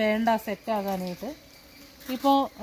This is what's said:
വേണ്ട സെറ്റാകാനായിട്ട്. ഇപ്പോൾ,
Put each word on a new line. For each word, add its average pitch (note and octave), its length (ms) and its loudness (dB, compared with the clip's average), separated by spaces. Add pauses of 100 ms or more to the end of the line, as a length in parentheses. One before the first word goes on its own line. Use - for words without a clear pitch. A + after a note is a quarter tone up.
വേണ്ട G#3+ 260 2 (160)
സെറ്റാകാനായിട്ട്. G3 840 -4 (840)
ഇപ്പോൾ, C#4 240 4 (240)